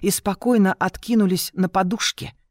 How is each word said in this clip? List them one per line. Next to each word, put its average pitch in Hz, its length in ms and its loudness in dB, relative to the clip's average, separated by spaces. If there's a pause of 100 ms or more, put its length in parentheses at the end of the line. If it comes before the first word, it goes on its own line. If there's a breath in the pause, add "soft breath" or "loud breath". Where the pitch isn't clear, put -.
и 202 100 0
спокойно 202 640 2
откинулись 190 800 -2
на 185 140 0
подушки? - 680 -2 (160)